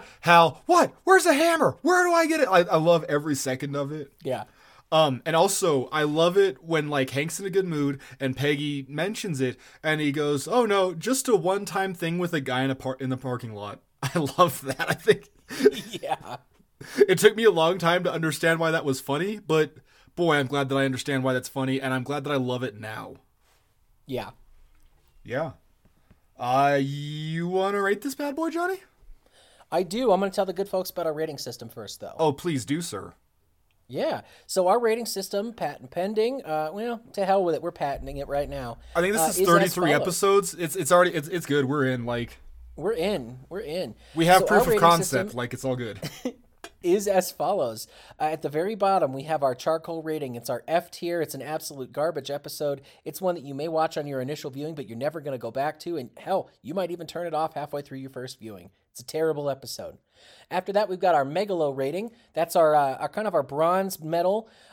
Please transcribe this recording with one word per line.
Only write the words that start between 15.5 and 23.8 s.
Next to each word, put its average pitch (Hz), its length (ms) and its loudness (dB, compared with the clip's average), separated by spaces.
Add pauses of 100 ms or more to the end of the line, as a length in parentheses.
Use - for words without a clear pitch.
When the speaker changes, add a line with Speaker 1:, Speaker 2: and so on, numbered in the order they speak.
Speaker 1:
Yeah. - 360 -8 (680)
Speaker 2:
it 185 140 2
took 214 160 6
me 220 80 -2
a 220 80 8
long 170 280 2
time 170 260 2
to 165 80 0
understand 165 480 0
why 165 100 2
that 160 140 0
was 135 160 0
funny, 185 380 -4
but 156 340 2 (440)
boy, 165 180 4
I'm 139 120 2
glad 139 200 -2
that 135 80 -2
I 135 80 2
understand 131 400 -2
why 131 80 2
that's 127 160 -2
funny, 131 320 -2
and 131 140 -4
I'm 127 100 -4
glad 143 220 -6
that 143 80 -2
I - 20 0
love 123 260 -2
it 107 160 -6
now. 107 360 -12 (920)